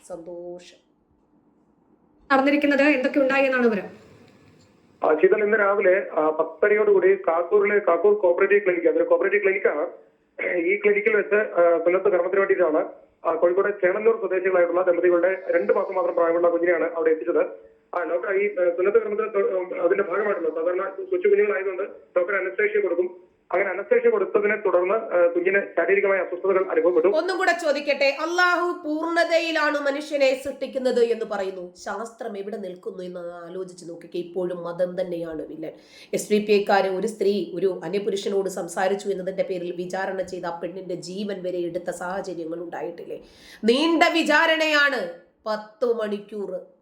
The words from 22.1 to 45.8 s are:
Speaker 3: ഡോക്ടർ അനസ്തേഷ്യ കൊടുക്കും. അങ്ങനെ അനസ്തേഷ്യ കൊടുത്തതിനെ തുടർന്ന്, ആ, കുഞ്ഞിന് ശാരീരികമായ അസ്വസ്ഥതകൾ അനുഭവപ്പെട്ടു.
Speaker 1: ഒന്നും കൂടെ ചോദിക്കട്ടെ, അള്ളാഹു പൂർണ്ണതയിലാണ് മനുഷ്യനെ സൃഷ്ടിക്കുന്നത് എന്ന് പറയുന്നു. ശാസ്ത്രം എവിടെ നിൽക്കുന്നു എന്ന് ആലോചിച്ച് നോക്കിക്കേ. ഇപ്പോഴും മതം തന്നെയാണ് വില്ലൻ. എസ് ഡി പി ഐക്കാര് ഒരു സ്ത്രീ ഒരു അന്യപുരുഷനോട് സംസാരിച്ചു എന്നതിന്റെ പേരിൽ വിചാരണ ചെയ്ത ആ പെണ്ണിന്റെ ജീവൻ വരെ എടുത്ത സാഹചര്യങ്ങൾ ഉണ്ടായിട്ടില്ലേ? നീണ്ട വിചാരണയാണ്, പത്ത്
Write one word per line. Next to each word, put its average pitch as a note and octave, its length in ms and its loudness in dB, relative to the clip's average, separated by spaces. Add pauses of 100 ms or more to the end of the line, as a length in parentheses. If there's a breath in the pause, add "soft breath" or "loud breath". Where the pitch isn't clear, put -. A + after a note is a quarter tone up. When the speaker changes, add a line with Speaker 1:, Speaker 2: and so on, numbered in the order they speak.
Speaker 3:
ഡോക്ടർ F3+ 180 0
അനസ്തേഷ്യ G3 440 0
കൊടുക്കും. F3+ 520 -2 (200)
അങ്ങനെ G3 180 0
അനസ്തേഷ്യ A#3 400 2
കൊടുത്തതിനെ G#3 460 2
തുടർന്ന്, G3 380 2
ആ, F3+ 340 2
കുഞ്ഞിന് F3 340 2 (160)
ശാരീരികമായ F#3+ 420 2
അസ്വസ്ഥതകൾ F#3 520 0
അനുഭവപ്പെട്ടു. E3+ 360 4
Speaker 1:
ഒന്നും E4+ 300 0
കൂടെ F4+ 140 2
ചോദിക്കട്ടെ, C#4+ 680 0
അള്ളാഹു F4 640 0
പൂർണ്ണതയിലാണ് D#4+ 960 0
മനുഷ്യനെ C#4 640 0
സൃഷ്ടിക്കുന്നത് B3+ 540 -2
എന്ന് A3+ 260 2
പറയുന്നു. F#3+ 480 -8 (120)
ശാസ്ത്രം G#3+ 520 -6
എവിടെ G3 200 -8
നിൽക്കുന്നു F#3 460 -10
എന്ന് F3+ 160 -10
ആലോചിച്ച് F3 720 -10
നോക്കിക്കേ. E3+ 300 -10
ഇപ്പോഴും F3 440 -6
മതം F3+ 380 -2
തന്നെയാണ് E3 460 -6
വില്ലൻ. D#3 240 -10 (420 loud breath)
എസ് - 180 -2
ഡി G#3 140 2
പി G#3+ 60 0
ഐക്കാര് G3 380 4
ഒരു F#3 180 -2
സ്ത്രീ G3+ 460 -2
ഒരു F3+ 300 -2
അന്യപുരുഷനോട് G3 640 -2
സംസാരിച്ചു G3 580 -4
എന്നതിന്റെ F#3+ 360 -4
പേരിൽ F3 280 -6
വിചാരണ F#3 500 -6
ചെയ്ത F3+ 240 -8
ആ F3 140 -8
പെണ്ണിന്റെ F3+ 360 -10
ജീവൻ F#3+ 480 -8
വരെ F3+ 140 -6
എടുത്ത F3 320 -6
സാഹചര്യങ്ങൾ F3 680 -8
ഉണ്ടായിട്ടില്ലേ? D#3 600 -12 (440 loud breath)
നീണ്ട D4+ 400 4 (100)
വിചാരണയാണ്, D4+ 960 2 (360)
പത്ത് G#3+ 400 -6